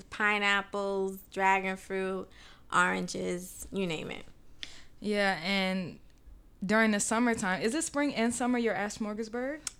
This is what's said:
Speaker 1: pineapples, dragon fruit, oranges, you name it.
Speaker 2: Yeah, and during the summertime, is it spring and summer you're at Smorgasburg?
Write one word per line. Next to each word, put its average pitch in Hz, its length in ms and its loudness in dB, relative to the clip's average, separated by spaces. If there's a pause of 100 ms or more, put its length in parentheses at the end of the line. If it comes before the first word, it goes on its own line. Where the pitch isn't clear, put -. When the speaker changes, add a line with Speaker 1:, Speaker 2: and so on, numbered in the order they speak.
(100)
Speaker 1:
pineapples, 202 1080 0 (140)
dragon 190 440 2
fruit, 190 520 -4 (440)
oranges, 180 1000 0
you 190 160 -2
name - 240 -6
it. - 120 -10 (760)
Speaker 2:
Yeah, 202 440 2
and 190 540 0 (680)
during 220 280 6
the 208 80 2
summertime, 226 600 2
is 226 140 0
it 320 80 0
spring 285 320 0
and 233 180 2
summer 247 240 0
you're 226 160 2
at 202 200 -2
Smorgasburg? 226 680 -6 (220)